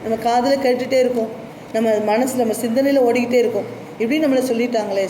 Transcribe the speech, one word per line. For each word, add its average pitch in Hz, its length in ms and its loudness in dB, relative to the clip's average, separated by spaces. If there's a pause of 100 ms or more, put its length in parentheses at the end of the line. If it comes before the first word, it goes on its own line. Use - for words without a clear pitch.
நம்ம 226 140 0
காதுல 240 300 2
கேட்டுட்டே 262 460 0
இருக்கும், 247 300 2 (440)
நம்ம 220 180 2
மனசுல, 214 440 2
நம்ம 226 280 0
சிந்தனையில 254 520 2
ஓடிக்கிட்டே 240 180 0
இருக்கும். 226 320 2 (340)
"இப்படி 285 260 0
நம்மளை 262 160 2
சொல்லிட்டாங்களே, 226 680 -2